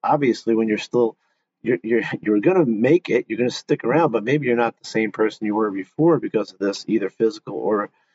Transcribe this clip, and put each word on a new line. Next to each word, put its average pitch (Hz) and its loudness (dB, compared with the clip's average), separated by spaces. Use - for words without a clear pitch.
obviously 127 0
when 113 2
you're 104 0
still, 120 0
you're, 104 0
you're, 113 0
you're 104 0
gonna 175 2
make 123 2
it, 117 0
you're 107 -4
gonna 120 0
stick - -4
around, 143 2
but 107 -2
maybe 139 0
you're 120 2
not 117 0
the - -20
same 110 -2
person 107 -2
you 104 -2
were 107 0
before 139 0
because 107 -4
of 95 -20
this 101 -4
either 98 0
physical 107 -2
or, 101 -2